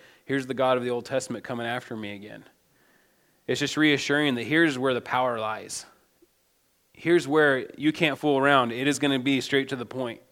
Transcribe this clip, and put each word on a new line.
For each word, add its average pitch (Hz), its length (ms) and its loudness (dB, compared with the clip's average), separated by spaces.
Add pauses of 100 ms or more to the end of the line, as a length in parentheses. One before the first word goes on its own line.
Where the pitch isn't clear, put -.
(240)
here's 135 220 -4
the 127 80 -8
God 127 220 2
of 123 80 -4
the 123 60 -4
Old 120 160 -6
Testament 127 360 -6
coming 120 240 -8
after 123 300 -8
me 104 180 -10
again." 104 300 -18 (1040)
It's 123 100 0
just 143 180 -2
reassuring 147 600 2
that 117 80 -6
here's 156 340 2
where 127 160 0
the 120 60 -2
power 127 400 -2
lies. 107 440 -8 (1080)
Here's 165 340 2
where 139 500 2
you 147 160 0
can't 147 240 0
fool 143 220 2
around. 135 320 4
It 123 160 -4
is 139 140 0
gonna 139 180 2
be 131 220 0
straight 135 300 0
to 139 60 -4
the 120 80 -8
point 120 480 -10